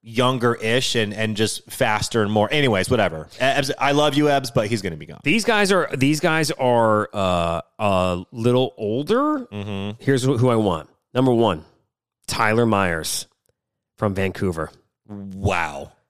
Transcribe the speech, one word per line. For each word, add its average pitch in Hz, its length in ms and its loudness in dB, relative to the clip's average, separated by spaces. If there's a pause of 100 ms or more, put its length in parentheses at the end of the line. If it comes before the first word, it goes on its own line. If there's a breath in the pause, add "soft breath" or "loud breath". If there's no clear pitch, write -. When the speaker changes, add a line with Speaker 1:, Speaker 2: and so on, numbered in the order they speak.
Speaker 1:
younger-ish 117 920 0
and, 107 180 0
and 107 240 -4
just - 340 -4
faster 110 520 0
and 104 100 0
more. 107 200 4
Anyways, 120 380 2
whatever. 85 380 0 (120)
Ebbs, 135 380 0
I 139 140 0
love 147 220 2
you, 147 160 4
Ebbs, 135 200 0
but 107 180 0
he's 110 120 -2
gonna 87 160 -8
be 76 100 -16
gone. - 180 -20
Speaker 2:
These 214 200 0
guys 208 280 2
are, 175 240 2
these 143 240 2
guys 160 320 0
are, 117 600 2
uh, 87 480 0 (180)
a 92 540 0
little 123 440 0
older. 196 640 -2 (120)
Speaker 1:
Mm-hmm. 101 500 -8
Speaker 2:
Here's 131 220 0
wh-, 131 140 0
who 127 100 2
I 117 80 2
want. 90 320 0 (260)
Number 127 200 4
one, 104 300 2 (640)
Tyler 113 400 2
Myers 92 600 -2 (680)
from 104 180 -2
Vancouver. 92 560 -4 (380)
Speaker 1:
Wow. 95 840 -6 (180)